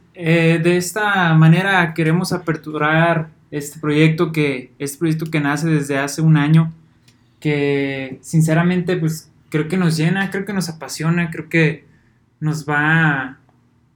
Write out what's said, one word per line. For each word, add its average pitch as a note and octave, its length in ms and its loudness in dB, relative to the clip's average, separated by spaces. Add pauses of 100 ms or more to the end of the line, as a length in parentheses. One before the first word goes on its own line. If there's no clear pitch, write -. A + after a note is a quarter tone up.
(140)
eh, E3 480 2
de F3 160 2
esta F#3+ 560 0
manera E3+ 580 4
queremos E3+ 400 0
aperturar D#3+ 960 0 (220)
este D3 280 -10
proyecto D#3 540 2
que, C#3+ 460 -2
este C#3 200 -8
proyecto D#3+ 320 -2
que D3+ 100 0
nace D3 280 -2
desde C#3+ 300 0
hace C#3+ 240 -4
un D#3+ 160 6
año, D#3+ 340 2 (680)
que C#3 800 -2
sinceramente, E3+ 760 0
pues, D#3+ 340 -6 (200)
creo D#3 180 -2
que F#3 80 -4
nos D#3+ 200 0
llena, F#3+ 340 0
creo G3 140 -6
que G#3 80 -10
nos F#3 160 -4
apasiona, E3 640 -4
creo D#3 180 -12
que D#3 360 0 (560)
nos D3+ 280 -4
va, D3 680 0 (580)